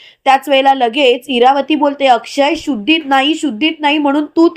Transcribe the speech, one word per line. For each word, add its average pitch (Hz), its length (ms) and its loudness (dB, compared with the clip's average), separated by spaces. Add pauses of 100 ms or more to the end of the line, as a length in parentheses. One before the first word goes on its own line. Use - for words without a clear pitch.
(240)
त्याच 269 260 2
वेळेला 269 240 4
लगेच 247 540 0
इरावती 269 480 0
बोलते, 285 300 -2
"अक्षय, 277 520 0
शुद्धीत 285 480 -2
नाही, 277 300 0
शुद्धीत 311 440 -4
नाही 302 180 0
म्हणून 294 280 -2
तू 330 320 2